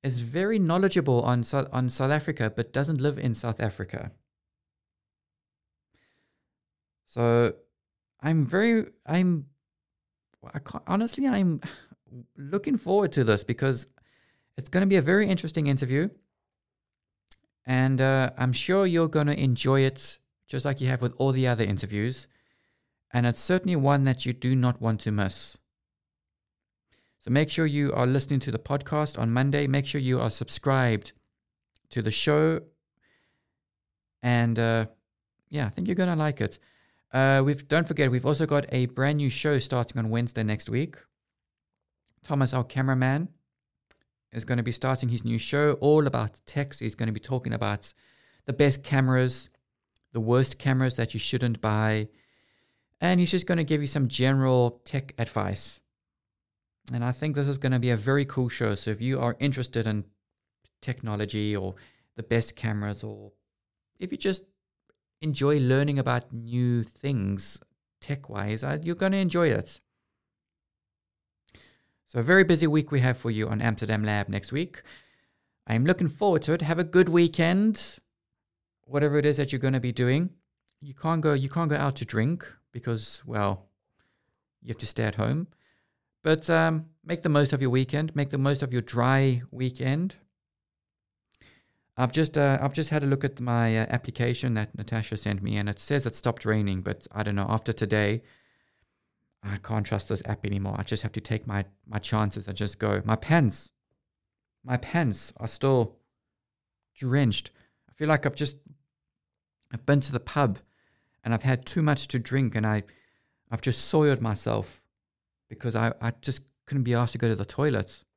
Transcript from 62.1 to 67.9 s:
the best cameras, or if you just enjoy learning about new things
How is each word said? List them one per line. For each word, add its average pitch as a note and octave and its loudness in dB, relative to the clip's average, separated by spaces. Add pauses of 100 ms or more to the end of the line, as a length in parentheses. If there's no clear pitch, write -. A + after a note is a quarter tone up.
the A2+ -12
best A#2 0
cameras, G#2 -6
or G#2 -14 (640)
if F3+ -8
you - -8
just F#3+ -2 (800)
enjoy C#3+ 2
learning C#3 2
about B2 -2
new A#2+ 0
things G2 -4 (400)